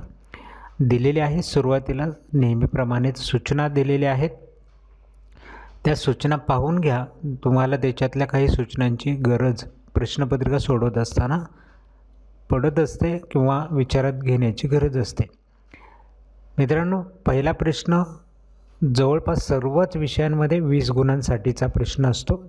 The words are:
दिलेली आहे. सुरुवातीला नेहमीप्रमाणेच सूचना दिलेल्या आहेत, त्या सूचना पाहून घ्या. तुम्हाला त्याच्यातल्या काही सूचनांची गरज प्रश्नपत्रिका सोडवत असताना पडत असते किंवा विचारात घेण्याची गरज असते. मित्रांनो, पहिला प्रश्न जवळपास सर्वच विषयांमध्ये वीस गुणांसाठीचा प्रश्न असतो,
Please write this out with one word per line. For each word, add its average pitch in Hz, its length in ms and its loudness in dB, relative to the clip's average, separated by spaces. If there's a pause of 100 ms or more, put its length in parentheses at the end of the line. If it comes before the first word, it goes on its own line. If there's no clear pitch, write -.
(800)
दिलेली 131 400 4
आहे. 151 220 0
सुरुवातीला 135 640 0 (280)
नेहमीप्रमाणेच 123 840 0
सूचना 147 500 -2
दिलेल्या 139 440 0
आहेत, 143 180 0 (1600)
त्या 151 100 2
सूचना 147 400 0
पाहून 143 440 0
घ्या. 127 260 0 (380)
तुम्हाला 131 340 2
त्याच्यातल्या 131 500 -2
काही 139 200 2
सूचनांची 123 640 0
गरज 123 520 2 (300)
प्रश्नपत्रिका 131 640 0
सोडवत 120 400 0
असताना 127 420 0 (1080)
पडत 139 300 0
असते 170 380 0 (140)
किंवा 135 400 2
विचारात 135 420 0
घेण्याची 127 540 -2
गरज 143 300 0
असते. - 260 -2 (1300)
मित्रांनो, 165 440 2 (240)
पहिला 139 260 2
प्रश्न 165 520 0 (920)
जवळपास 147 520 0
सर्वच 143 500 0
विषयांमध्ये 151 600 0
वीस 143 320 2
गुणांसाठीचा 131 760 0
प्रश्न 127 380 0
असतो, 180 440 0